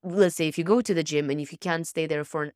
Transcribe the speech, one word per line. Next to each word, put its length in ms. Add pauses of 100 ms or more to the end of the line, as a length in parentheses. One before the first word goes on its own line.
Let's 340
say 120
if 80
you 80
go 160
to 140
the 100
gym 240
and 100
if 140
you 60
can't 280
stay 200
there 180
for 200
an 120